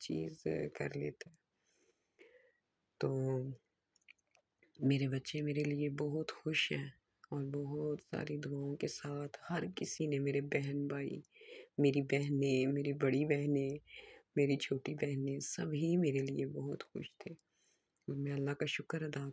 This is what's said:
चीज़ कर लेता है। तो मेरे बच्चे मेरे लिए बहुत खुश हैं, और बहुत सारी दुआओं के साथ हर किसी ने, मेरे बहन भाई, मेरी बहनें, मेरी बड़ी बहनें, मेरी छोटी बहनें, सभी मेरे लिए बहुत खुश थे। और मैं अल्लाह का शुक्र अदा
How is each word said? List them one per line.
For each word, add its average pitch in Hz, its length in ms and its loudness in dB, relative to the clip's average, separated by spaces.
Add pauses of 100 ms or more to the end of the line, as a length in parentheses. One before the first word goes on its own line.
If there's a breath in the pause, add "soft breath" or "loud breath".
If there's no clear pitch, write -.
चीज़ - 420 -6 (320)
कर 71 200 -4
लेता - 340 -6
है। - 60 -20 (1700 loud breath)
तो 139 80 4 (1700)
मेरे 139 300 4
बच्चे 131 320 -4
मेरे 147 240 0
लिए 147 320 0
बहुत 151 360 -2
खुश - 380 -2
हैं, 139 220 -4 (380)
और 143 140 -2
बहुत 143 560 -4
सारी - 380 -4
दुआओं 143 360 -4
के - 140 -2
साथ 143 540 -6
हर 170 220 -2 (120)
किसी - 300 -2
ने, 143 120 2
मेरे 139 240 2
बहन 143 440 0
भाई, 139 340 -4 (580 loud breath)
मेरी 143 240 6
बहनें, 139 640 4
मेरी 143 280 2
बड़ी 139 300 4
बहनें, 143 540 2 (580 loud breath)
मेरी 139 200 6
छोटी 135 380 -2
बहनें, 139 460 0
सभी 165 560 2
मेरे 139 240 4
लिए 135 300 0
बहुत 143 320 -4
खुश - 260 -10 (120)
थे। - 100 -12
और - 840 -12
मैं 139 180 -2
अल्लाह 139 200 0
का 151 140 -2
शुक्र 156 380 -4
अदा 143 280 -4